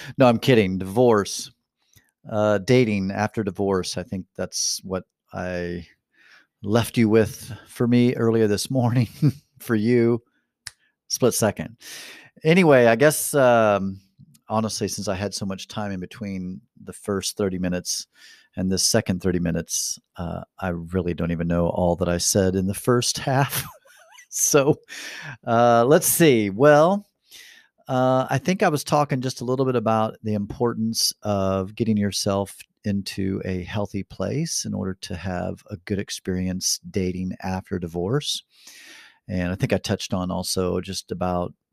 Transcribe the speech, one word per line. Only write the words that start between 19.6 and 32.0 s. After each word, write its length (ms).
uh, 260
I 100
really 460
don't 180
even 160
know 200
all 280
that 120
I 100
said 360
in 120
the 80
first 440
<laughs> 0
half. 480
So, 480
uh, 400
let's 200
see. 440
Well, 560
uh, 400
I 100
think 240
I 60
was 160
talking 380
just 180
a 40
little 200
bit 120
about 460
the 120
importance 800
of 520
getting 220
yourself 600